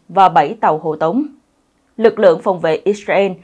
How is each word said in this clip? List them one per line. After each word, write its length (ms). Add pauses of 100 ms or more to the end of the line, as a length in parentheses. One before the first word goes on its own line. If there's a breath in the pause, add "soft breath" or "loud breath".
và 200
bảy 320
tàu 160
hộ 180
tống. 300 (720)
Lực 220
lượng 220
phòng 180
vệ 240
Israel, 480 (120 loud breath)